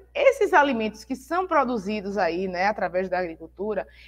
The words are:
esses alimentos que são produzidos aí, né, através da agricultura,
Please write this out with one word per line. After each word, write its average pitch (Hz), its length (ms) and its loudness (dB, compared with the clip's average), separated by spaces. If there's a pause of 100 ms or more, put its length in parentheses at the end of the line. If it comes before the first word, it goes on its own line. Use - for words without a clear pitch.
(140)
esses 453 400 4
alimentos 240 500 2
que 262 120 -6
são 359 320 -4
produzidos 214 680 -2
aí, 185 320 -2
né, 185 200 -2
através 190 420 -2
da 180 80 -2
agricultura, 180 680 -6 (200)